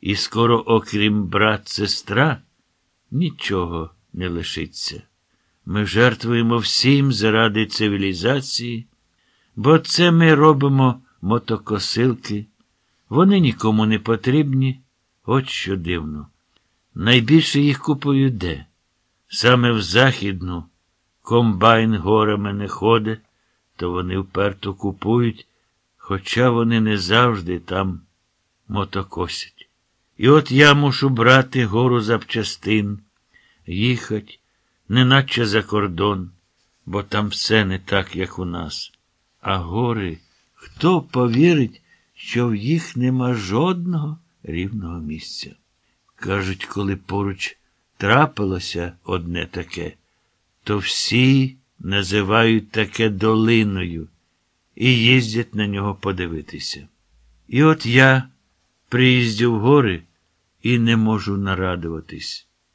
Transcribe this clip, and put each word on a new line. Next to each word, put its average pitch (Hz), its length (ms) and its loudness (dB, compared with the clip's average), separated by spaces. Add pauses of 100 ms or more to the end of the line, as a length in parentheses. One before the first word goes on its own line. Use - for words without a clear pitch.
І 98 160 -4
скоро, 117 420 0
окрім 107 640 0
брат-сестра, 104 1160 -2 (680)
нічого 90 800 -4 (220)
не 90 160 -6
лишиться. 82 760 -8 (640)
Ми 101 200 -2
жертвуємо 117 720 0
всім 139 540 2
заради 110 540 2
цивілізації, 107 1200 -4 (720)
бо 135 220 6
це 170 320 2
ми 165 240 6
робимо 139 680 4 (200)
мотокосилки. 107 1200 -2 (600)
Вони 190 320 4
нікому 110 460 2
не 110 120 2
потрібні, 131 840 0 (440)
от 131 240 0
що - 280 -6
дивно. 78 520 -6 (680)
Найбільше 123 680 2
їх 143 180 2
купують 135 600 0
де? 82 280 -8 (600)
Саме 123 440 2
в 110 100 -2
Західну. 92 840 0 (580)
Комбайн 113 720 2
горами 104 560 0
не 101 160 -6
ходить, 110 520 0 (560)
то 87 140 -6
вони 90 280 -4
вперто 98 560 -4
купують, 110 720 -2 (640)
хоча 104 400 0
вони 117 300 2
не 107 180 0
завжди 95 600 0
там 92 420 -6 (680)
мотокосять. 95 1000 -8 (500)
І 113 100 2
от 143 240 4
я 143 220 8
мушу 143 340 2
брати 127 560 4
гору 120 360 2
запчастин, 104 1000 -2 (680)
їхать, 107 720 -4 (480)
неначе 127 580 2
за 104 160 0
кордон, 98 680 -2 (560)
бо 98 160 -6
там 104 260 -4
все 107 360 0
не 92 140 -4
так, 92 380 -4
як 90 220 -8
у 92 60 -6
нас. 87 480 -10 (480)
А 98 180 -4
гори, 95 600 -4 (360)
хто - 480 -2
повірить, 127 800 0 (320)
що 120 340 -4
в 110 80 -2
їх 147 400 -4
нема 123 380 0
жодного 156 840 -2 (240)
рівного 87 580 -8
місця? 78 500 -12 (680)
Кажуть, 95 480 -4
коли 98 320 -4
поруч 98 600 -6 (400)
трапилося 98 960 0 (120)
одне 85 420 -6
таке, 82 460 -12 (720)
то 104 140 -2
всі 131 800 0 (220)
називають 104 920 0
таке 107 400 -2
долиною 101 1000 0 (680)
і 127 220 2
їздять 117 560 0
на 104 120 -2
нього 101 280 -4
подивитися. 82 920 -8 (600)
І 123 140 2
от 156 240 4
я 131 420 4 (600)
приїздю 120 640 2
в 110 80 -2
гори 113 420 2 (600)
і 120 160 0
не 117 180 2
можу 107 400 0
нарадуватись. 87 1120 -6 (280)